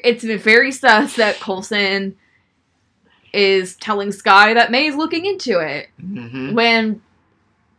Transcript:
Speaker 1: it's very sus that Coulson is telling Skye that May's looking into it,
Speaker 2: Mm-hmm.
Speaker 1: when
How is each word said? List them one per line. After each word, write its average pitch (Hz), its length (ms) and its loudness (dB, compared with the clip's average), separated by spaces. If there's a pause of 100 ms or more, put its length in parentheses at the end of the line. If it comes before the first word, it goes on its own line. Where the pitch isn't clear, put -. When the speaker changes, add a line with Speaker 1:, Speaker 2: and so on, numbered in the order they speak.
Speaker 1:
it's 233 200 0
very 226 480 2
sus 247 440 2
that 214 240 0
Coulson 196 760 -4 (1160)
is 190 440 0
telling 202 360 -4
Skye 208 420 4
that 233 160 4
May's 277 260 0
looking 320 280 -4
into 359 360 -4
it, 147 280 -8 (140)
Speaker 2:
Mm-hmm. 180 520 -10
Speaker 1:
when 226 460 0 (760)